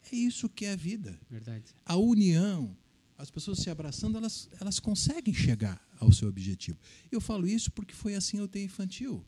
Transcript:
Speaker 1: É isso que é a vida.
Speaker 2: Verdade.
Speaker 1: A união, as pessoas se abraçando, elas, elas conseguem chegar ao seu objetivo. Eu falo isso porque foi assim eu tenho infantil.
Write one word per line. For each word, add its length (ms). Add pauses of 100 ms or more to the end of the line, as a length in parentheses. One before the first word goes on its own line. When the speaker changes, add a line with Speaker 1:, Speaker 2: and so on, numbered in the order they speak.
(100)
Speaker 1:
É 60
isso 320
que 160
é 80
a 40
vida. 420 (100)
Speaker 2:
Verdade. 360 (200)
Speaker 1:
A 120
união, 760 (440)
as 120
pessoas 280
se 100
abraçando, 480
elas, 320 (120)
elas 180
conseguem 560
chegar 500 (140)
ao 140
seu 160
objetivo. 500 (340)
Eu 80
falo 260
isso 260
porque 220
foi 200
assim 240
eu 100
tenho 180
infantil. 600